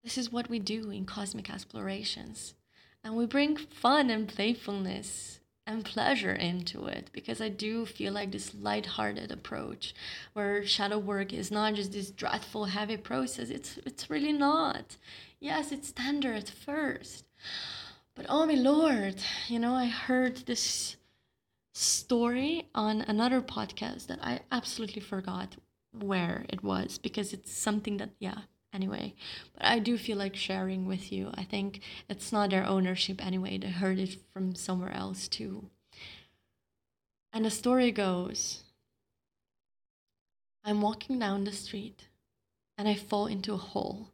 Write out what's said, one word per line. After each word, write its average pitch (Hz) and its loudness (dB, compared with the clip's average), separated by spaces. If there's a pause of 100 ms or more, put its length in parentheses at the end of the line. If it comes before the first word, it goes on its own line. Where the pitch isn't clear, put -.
This 233 -4
is 233 -2
what 240 -2
we 233 0
do 208 -2
in 196 -4
cosmic 196 -6
explorations. 202 -6 (500)
And 220 -4
we 233 4
bring 285 4
fun 269 4
and 220 0
playfulness 202 -2 (260)
and 220 -4
pleasure 214 2
into 175 -2
it, - -6
because 226 -8
I 220 -2
do 214 -2
feel 202 -4
like 202 -4
this 196 -6
lighthearted 107 -2
approach - -8 (380)
where 202 0
shadow 208 2
work 196 -2
is 185 -4
not 214 4
just 196 -2
this 196 -6
dreadful, - -2
heavy 208 -2
process. - -4
It's, - -8
it's - -10
really 302 2
not. 294 2 (420)
Yes, 294 -2
it's 285 -6
tender 269 0
at 208 -4
first. - -4 (880)
But - -10
oh 302 6
my 311 6
lord, 262 6 (320)
you 233 0
know, 240 2
I 254 4
heard 254 2 (100)
this - 0 (800)
story 254 2
on 214 4
another 240 6
podcast - -6
that - -6
I - -2 (100)
absolutely 226 -2
forgot 190 -6 (360)
where 196 0
it 190 -6
was, 190 0
because - -4
it's - -12
something 208 0
that, 208 -6
yeah, 202 -6 (320)
anyway. 190 -4 (400)
But - -4
I 240 6
do 226 2
feel 220 -2
like 196 -2
sharing 190 -2
with 190 -4
you. 190 -2
I 196 -6
think 196 -2 (280)
it's - -6
not 208 4
their 190 4
ownership 190 2
anyway. 190 -2
They 196 -4
heard 190 2
it 190 -2 (160)
from 185 0
somewhere 180 -2
else 190 -6
too. 202 -6 (1600)
And 220 0
the 220 4
story 247 6
goes, 185 0 (2000)
I'm 208 4
walking 220 2
down 202 2
the 202 -2
street - -10 (680)
and 208 0
I 208 6
fall 202 0
into 202 -2
a 190 -2
hole. 196 -4